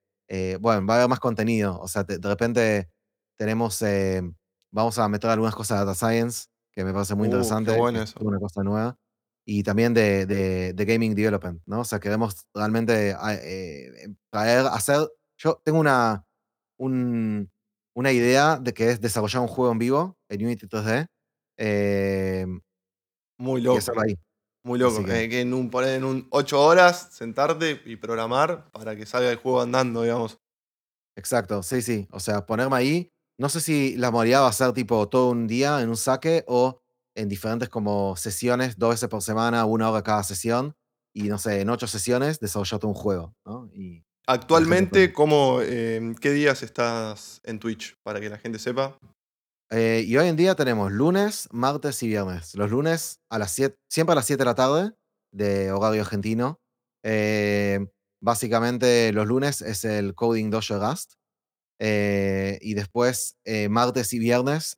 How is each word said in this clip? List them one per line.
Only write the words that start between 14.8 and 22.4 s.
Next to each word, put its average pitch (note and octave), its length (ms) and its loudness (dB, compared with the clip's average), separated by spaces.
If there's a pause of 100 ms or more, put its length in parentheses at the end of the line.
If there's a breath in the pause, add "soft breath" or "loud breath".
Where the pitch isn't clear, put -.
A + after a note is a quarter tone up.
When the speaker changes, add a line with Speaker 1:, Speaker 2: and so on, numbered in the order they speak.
Speaker 1:
Yo - 260 0
tengo D#3 140 4
una, A#2+ 460 2 (540)
un, A#2 720 -2 (440)
una C3+ 160 0
idea C3 480 4
de A#2+ 140 -4
que A2+ 180 2
es A2+ 100 -2
desarrollar A2+ 400 -2
un A#2+ 60 -2
juego B2+ 240 0
en A2+ 80 0
vivo, C#3+ 380 0 (120)
en G#2 160 -4
Unity A2+ 220 -6
tres G#2+ 180 -4
D, B2+ 220 0 (500)
em, G2 1040 -2 (800)